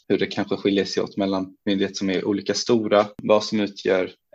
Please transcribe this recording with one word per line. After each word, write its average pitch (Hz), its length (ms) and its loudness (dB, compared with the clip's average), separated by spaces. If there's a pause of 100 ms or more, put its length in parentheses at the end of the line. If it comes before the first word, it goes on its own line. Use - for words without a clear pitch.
hur 98 100 2
det 95 80 -2
kanske 98 300 -4
skiljer 98 280 2
sig - 180 -2
åt - 140 -10
mellan 98 380 -2 (120)
myndigheter 98 300 -2
som 98 140 -2
är 90 140 0
olika 101 300 -2
stora, 107 520 2 (160)
vad 107 220 4
som 110 160 -2
utgör 98 500 0 (240)